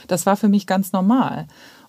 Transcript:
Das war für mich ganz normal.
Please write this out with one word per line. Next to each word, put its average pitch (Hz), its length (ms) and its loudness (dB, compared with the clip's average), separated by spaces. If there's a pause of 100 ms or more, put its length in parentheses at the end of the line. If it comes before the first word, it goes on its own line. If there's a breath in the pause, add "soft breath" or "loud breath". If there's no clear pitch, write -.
Das 175 180 -2
war 196 120 2
für 220 100 0
mich 202 200 2
ganz 190 260 -2
normal. 185 540 0 (420 loud breath)